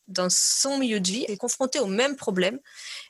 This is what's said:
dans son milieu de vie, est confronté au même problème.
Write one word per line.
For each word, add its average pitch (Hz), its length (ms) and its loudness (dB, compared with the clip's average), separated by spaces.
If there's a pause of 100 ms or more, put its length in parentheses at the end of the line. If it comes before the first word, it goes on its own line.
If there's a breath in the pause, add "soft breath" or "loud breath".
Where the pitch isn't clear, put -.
dans 180 220 0
son - 500 2
milieu 226 200 2
de 180 80 0
vie, 220 220 -2
est 302 80 -4
confronté 262 420 -2
au 247 60 2
même 247 320 0
problème. 196 420 0 (500 loud breath)